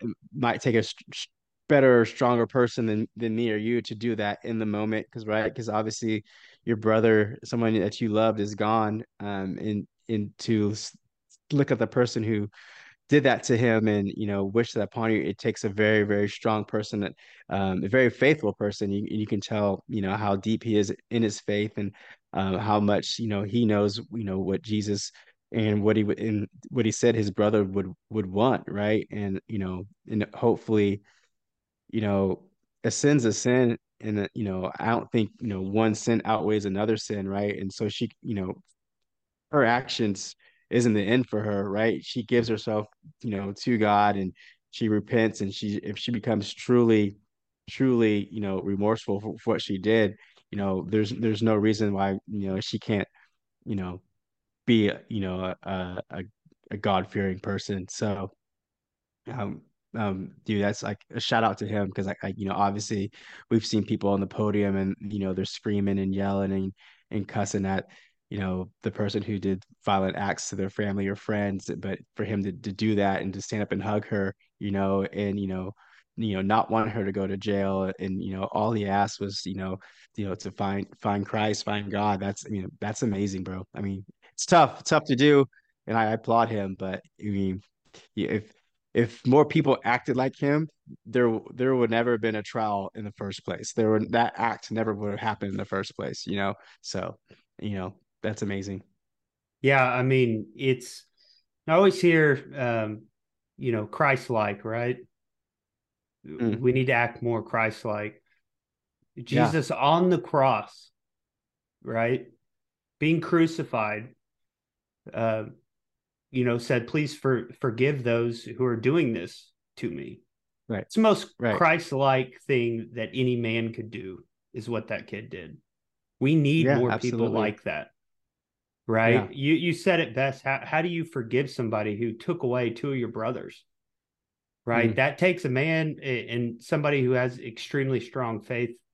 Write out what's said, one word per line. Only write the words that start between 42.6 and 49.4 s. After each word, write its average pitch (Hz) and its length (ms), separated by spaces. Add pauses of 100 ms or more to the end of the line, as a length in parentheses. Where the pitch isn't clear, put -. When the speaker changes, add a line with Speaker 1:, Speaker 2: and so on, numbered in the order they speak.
Speaker 1:
you 117 80
know, 98 220 (100)
to 120 160
God, 104 380
and 95 160 (400)
she 117 160
repents, 107 520
and 98 140
she, 104 220
if 101 200
she - 140
becomes 107 420
truly, 113 640 (520)
truly, 113 600
you 110 80
know, 95 200
remorseful 101 600
for, 104 180
for 113 160